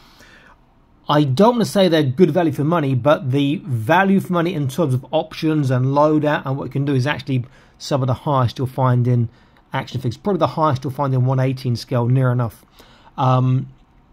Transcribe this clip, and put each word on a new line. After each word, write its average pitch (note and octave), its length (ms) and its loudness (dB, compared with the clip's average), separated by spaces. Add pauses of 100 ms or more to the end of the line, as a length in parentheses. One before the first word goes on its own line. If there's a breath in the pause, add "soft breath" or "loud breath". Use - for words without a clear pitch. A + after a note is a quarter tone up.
(1080 loud breath)
I D3+ 160 2
don't G3 320 4
want A3 100 0
to - 60 -6
say F#3+ 160 4
they're D#3+ 160 2
good D3+ 260 2
value E3 220 0
for C#3+ 100 -4
money, D3 320 0
but C#3+ 380 0
the C#3+ 320 0
value F3 560 2
for F3+ 140 -4
money E3+ 200 0
in D3 140 -2
terms C3+ 260 -2
of B2+ 160 -2
options D#3 600 -2
and B2+ 140 0
loadout D3 600 2
and C3+ 100 -4
what C#3 100 -8
you B2+ 40 -12
can C#3 140 -4
do C#3+ 100 0
is C3 140 0
actually C3 360 -2 (320 soft breath)
some C3+ 260 -4
of C3 40 -2
the B2 80 0
highest C3 440 -2
you'll B2+ 100 -4
find B2 400 0
in A#2+ 200 2 (440 soft breath)
action A3+ 280 -6
figures. A2 160 -6
Probably G3 220 -2
the D#3 80 0
highest D3+ 380 0
you'll C3 80 -6
find C#3 200 -4
in B2+ 120 0
one C3 160 0
eighteen C3 340 -2
scale, A#2+ 320 -4
near B2+ 240 2
enough. B2 340 -4 (540 soft breath)
Um, B2+ 500 0 (440)